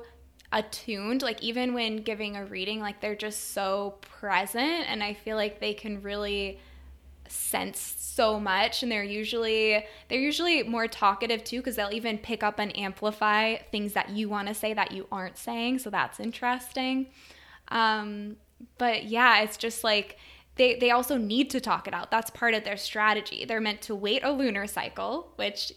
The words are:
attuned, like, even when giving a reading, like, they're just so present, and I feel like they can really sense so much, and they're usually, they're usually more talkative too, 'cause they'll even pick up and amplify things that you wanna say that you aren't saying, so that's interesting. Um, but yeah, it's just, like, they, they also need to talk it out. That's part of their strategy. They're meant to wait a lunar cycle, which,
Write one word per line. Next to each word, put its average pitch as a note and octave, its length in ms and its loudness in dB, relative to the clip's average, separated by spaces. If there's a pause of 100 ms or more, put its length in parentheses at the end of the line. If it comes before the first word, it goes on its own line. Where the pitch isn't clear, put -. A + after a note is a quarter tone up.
(540)
attuned, G#3+ 680 -2
like, A#3 220 -4
even B3 300 -2
when A3 240 -2
giving G#3+ 400 -4
a G3+ 80 -8
reading, G3+ 340 -4
like, G#3 220 -6
they're G#3 140 -2
just G#3 360 -6
so G3 500 -2
present, A#3 840 0
and G#3+ 160 -2
I G#3 100 -4
feel A3 220 -6
like G#3+ 240 -2
they G#3 140 -2
can G#3 280 -8
really G3+ 580 -4 (680)
sense - 520 -4
so - 600 0
much, G#3 440 2
and A#3+ 80 0
they're G#3 120 0
usually, A3 800 2 (260)
they're B3+ 100 0
usually D4+ 440 2
more A3+ 240 0
talkative A3 560 2
too, A#3+ 180 -4
'cause B3 140 -4
they'll G3+ 180 0
even A3 240 -2
pick A3 260 -4
up G#3 160 0
and G#3 180 -2
amplify G#3+ 800 2 (160)
things G#3 220 -2
that - 160 0
you G#3 200 -2
wanna G3+ 240 -2
say A3 200 -2
that G3+ 180 0
you F#3+ 200 -8
aren't F#3 260 -6
saying, A#3 420 -2
so A#3+ 100 -8
that's F3 300 0
interesting. B3+ 880 -2 (600)
Um, G#3 680 0 (400)
but A#3 280 2
yeah, A3+ 360 8
it's G#3+ 160 -2
just, - 260 -4
like, D#4 340 2 (380)
they, B3+ 200 6
they A#3+ 160 4
also B3 260 4
need A#3 320 2
to C4 100 0
talk F3+ 280 0
it F#3+ 80 -4
out. F3 160 -8
That's A3+ 180 2
part A#3 240 2
of A3 100 0
their G#3 140 -4
strategy. G#3+ 640 0
They're A3+ 160 -2
meant G#3+ 240 -2
to G#3+ 120 -4
wait G#3 280 0
a D4 80 4
lunar A3+ 360 0
cycle, A3+ 680 -6
which, G#3 400 -4